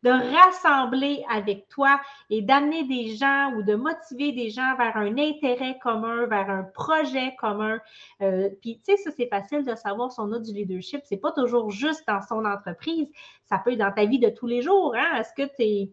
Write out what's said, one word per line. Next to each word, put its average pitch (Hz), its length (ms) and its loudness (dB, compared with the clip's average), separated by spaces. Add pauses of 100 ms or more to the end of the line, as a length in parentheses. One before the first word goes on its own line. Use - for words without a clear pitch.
de 240 80 6
rassembler 269 1200 4
avec 208 380 -4
toi 277 300 2 (300)
et 214 140 0
d'amener 285 420 2
des 240 320 -4
gens 277 380 2
ou 214 80 -2
de 208 120 2
motiver 285 580 -2
des 240 180 -4
gens 262 260 -2
vers 226 220 0
un 208 180 -2
intérêt 262 680 -2
commun, 233 440 -2
vers 202 240 -2
un 190 120 -2
projet 254 760 -2
commun ? 214 440 -4 (400)
Euh, 196 300 0 (100)
puis, 233 240 -10
tu 381 80 2
sais, 415 60 6
ça, 392 180 -6
c'est 247 120 -2
facile 240 360 -4
de 240 100 -4
savoir 220 380 -4
si 240 80 -12
on 208 120 -4
a 233 60 -4
du 220 140 -10
leadership. 196 520 -6
C'est 202 120 -6
pas 294 160 -2
toujours 240 380 0
juste 285 360 -4
dans 202 140 -2
son 220 240 -6
entreprise. 208 640 -4 (380)
Ça - 120 -2
peut 254 140 0
être 233 60 -4
dans 202 140 2
ta 208 120 2
vie 240 140 2
de 233 100 6
tous 208 180 -4
les 240 140 0
jours, 339 340 2
hein ? 294 240 0
Est-ce 226 160 -6
que 277 220 -2
t'es 208 360 0